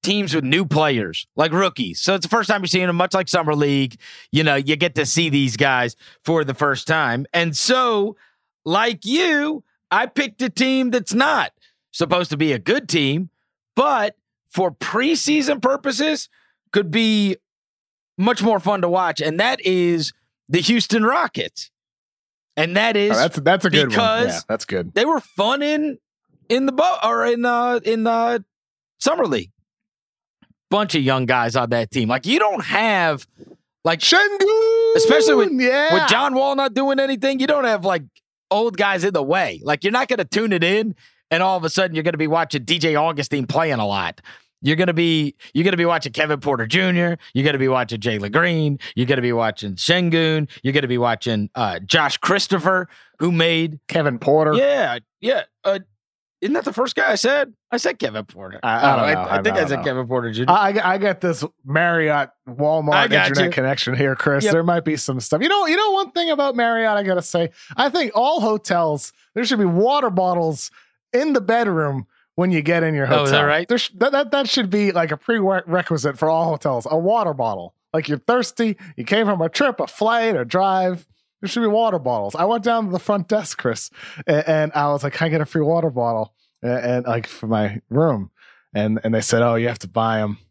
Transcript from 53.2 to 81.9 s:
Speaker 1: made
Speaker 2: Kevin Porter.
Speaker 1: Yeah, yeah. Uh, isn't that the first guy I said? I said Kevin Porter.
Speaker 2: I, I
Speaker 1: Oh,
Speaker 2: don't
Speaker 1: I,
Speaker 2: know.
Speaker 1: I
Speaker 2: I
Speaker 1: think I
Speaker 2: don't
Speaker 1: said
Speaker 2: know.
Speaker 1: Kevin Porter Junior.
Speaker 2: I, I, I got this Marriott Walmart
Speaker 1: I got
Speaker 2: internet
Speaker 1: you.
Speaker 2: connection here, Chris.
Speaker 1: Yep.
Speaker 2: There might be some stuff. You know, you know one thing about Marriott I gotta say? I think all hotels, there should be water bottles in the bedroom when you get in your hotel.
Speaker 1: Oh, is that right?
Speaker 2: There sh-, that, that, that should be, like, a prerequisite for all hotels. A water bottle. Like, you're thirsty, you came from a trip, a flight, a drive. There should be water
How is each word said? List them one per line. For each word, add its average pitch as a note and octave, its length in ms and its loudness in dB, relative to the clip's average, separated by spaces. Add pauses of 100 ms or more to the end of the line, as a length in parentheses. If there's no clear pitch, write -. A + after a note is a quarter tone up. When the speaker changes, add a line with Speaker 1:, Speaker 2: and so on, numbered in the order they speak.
Speaker 1:
made E3 560 0
Speaker 2:
Kevin D3 300 -2
Porter. D3+ 380 2
Speaker 1:
Yeah, A#3+ 440 0 (220)
yeah. A#3+ 220 -2 (200)
Uh, G3 160 0 (640)
isn't A3 120 -2
that E4+ 120 -2
the - 80 -4
first B3 220 -2
guy - 160 2
I G#3+ 40 2
said? C4 380 0 (180)
I A#3+ 60 -2
said - 200 -4
Kevin G#2+ 280 -4
Porter. F#2+ 360 -18
Speaker 2:
I, A#2+ 80 -2
I A2+ 80 2
Speaker 1:
Oh, C3+ 200 4
Speaker 2:
don't A#2 120 2
Speaker 1:
I, D#3 40 2
Speaker 2:
know. - 80 0
Speaker 1:
I - 160 -2
Speaker 2:
I - 40 0
Speaker 1:
think G#3+ 140 0
I F#3+ 60 2
Speaker 2:
don't D3 80 0
Speaker 1:
said C#3 100 0
Speaker 2:
know. - 40 -6
Speaker 1:
Kevin B2+ 240 -2
Porter A#2+ 240 -2
Junior. B2 200 0
Speaker 2:
I, G3 220 4
I, F#3+ 200 0
I A3 60 0
got F#3+ 220 -2
this D#3+ 220 -2 (220)
Marriott D3+ 640 0 (180)
Walmart D3+ 460 0
Speaker 1:
I G#3+ 140 4
got F#3+ 220 2
Speaker 2:
internet C#3 160 2
Speaker 1:
you. F3 60 -2
Speaker 2:
connection C3 440 -2
here, C3+ 200 0
Chris. C#3 300 0
Speaker 1:
Yep. G#3 80 2
Speaker 2:
There E3 100 2
might E3+ 220 0
be D#3 100 -2
some C3 240 -6
stuff. D3+ 220 -2
You D#4 80 0
know, G4+ 160 2
you D#4 100 0
know G#4 160 0
one G4 200 -2
thing E4+ 180 -2
about C#4 260 0
Marriott A3+ 360 0
I G#3 120 0
gotta F#3 180 0
say? E3+ 280 -2 (280)
I C4+ 120 2
think D4+ 260 -2
all C4+ 260 2
hotels, F3 720 -2 (220)
there A#3+ 120 -2
should A3 140 0
be G3+ 60 2
water A#3 440 2
bottles F3 640 -2 (420)
in C#4+ 200 0
the B3 80 2
bedroom F3+ 640 0 (300)
when F3+ 160 2
you D#3+ 100 2
get E3 220 2
in D#3+ 100 0
your C#3 120 0
hotel. D3 160 4
Speaker 1:
Oh, - 20 2
is C#3 80 2
that D3 120 6
right? D3+ 240 2
Speaker 2:
There A#3+ 100 2
sh-, - 180 -4
that, A#3+ 160 2
that, C#4 200 0
that C#4 180 0
should A3 200 -2
be, G3+ 220 2
like, E3 200 0
a D3 60 -4
prerequisite F3 1000 0
for D#3 100 2
all D#3+ 200 2
hotels. C#3 420 -2
A D#3 80 2
water F#3+ 340 0
bottle. G#2 400 -4 (200)
Like, D#3+ 160 -2
you're D3 80 0
thirsty, A#3 580 -2 (220)
you A#2+ 80 -10
came G#3+ 200 2
from G3 160 0
a E3 60 0
trip, C4+ 320 -2
a C#3 80 -4
flight, A3+ 480 0
a B2+ 80 -2
drive. F#3 640 0 (340)
There G3+ 60 -8
should A#3 140 -2
be A3+ 60 2
water G#3+ 300 2